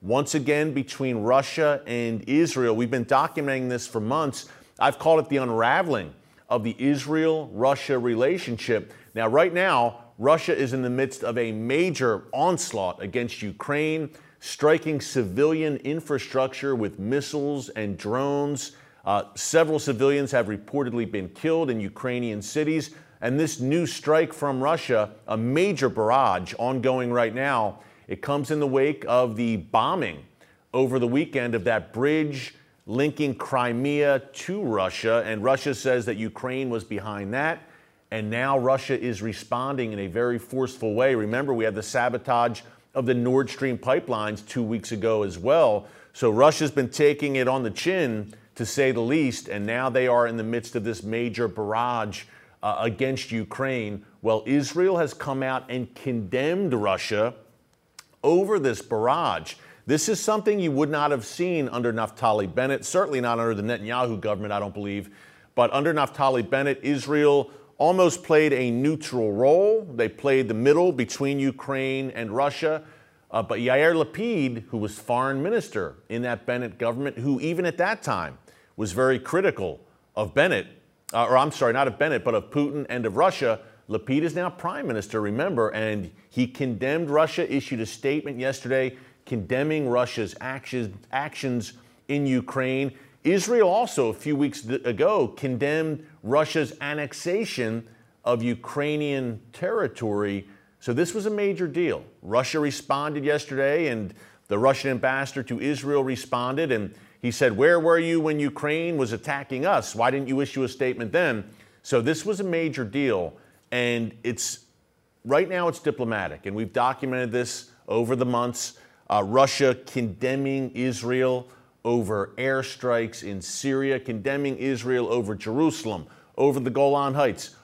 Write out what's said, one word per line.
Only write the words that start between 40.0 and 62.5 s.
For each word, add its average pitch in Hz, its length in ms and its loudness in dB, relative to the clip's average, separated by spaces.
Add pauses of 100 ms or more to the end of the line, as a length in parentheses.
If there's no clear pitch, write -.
very 120 320 0
forceful 123 540 -4
way. 131 200 4
Remember, 120 400 0
we 113 120 0
had 107 100 0
the 107 80 -4
sabotage 120 800 0 (340)
of 135 100 -2
the 127 80 4
Nord 123 360 2
Stream 131 280 -4
pipelines 113 720 -2
two 123 160 -2
weeks 110 300 -4
ago 110 300 2
as 90 140 -4
well. 120 500 4 (260)
So 120 160 2
Russia's 139 420 6
been 127 180 0
taking 147 460 2
it 127 140 2
on 131 140 0
the 110 80 -4
chin, 120 600 -2 (220)
to 120 100 -6
say 135 280 2
the 117 80 0
least, 131 480 0
and 101 160 -6
now 123 240 -2
they 127 180 2
are 120 180 6
in 117 120 -2
the 110 60 -2
midst 117 340 -4
of 104 80 -4
this 107 180 -6
major 113 460 -2
barrage, 110 760 -4 (400)
uh, 104 160 0
against 127 540 -2
Ukraine. 113 720 -4 (160)
Well, 110 240 2
Israel 147 520 2
has 151 160 0
come 135 300 -4
out 131 260 -4
and 123 240 -6
condemned 131 800 -2
Russia 104 600 0 (880)
over 190 340 4
this 135 240 0
barrage. 117 760 0 (300)
This 151 240 0
is 208 100 0
something 214 400 0
you 170 120 0
would 143 180 2
not 147 220 0
have 127 120 0
seen 170 460 -2
under 120 240 0
Naftali 107 600 0